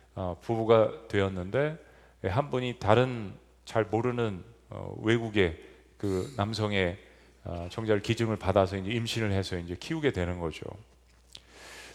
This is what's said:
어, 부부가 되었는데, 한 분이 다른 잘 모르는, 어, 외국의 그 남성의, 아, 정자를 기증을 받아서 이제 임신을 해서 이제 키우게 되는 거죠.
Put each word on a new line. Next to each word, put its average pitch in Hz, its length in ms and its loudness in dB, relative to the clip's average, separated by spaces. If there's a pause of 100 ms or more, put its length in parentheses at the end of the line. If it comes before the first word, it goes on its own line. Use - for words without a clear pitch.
(160)
어, 90 260 -4
부부가 113 680 4
되었는데, 101 680 -2 (460)
한 104 260 0
분이 127 300 -4
다른 113 540 2 (320)
잘 113 180 0
모르는, 110 600 -2 (260)
어, 50 320 -10
외국의 107 580 2 (440)
그 95 320 -2
남성의, 101 640 0 (480)
아, 87 260 -6
정자를 110 300 0
기증을 113 340 0
받아서 95 400 4
이제 95 160 -4
임신을 113 400 -2
해서 95 260 -2
이제 87 220 -6
키우게 151 320 0
되는 87 260 -2
거죠. 82 280 -6 (1300)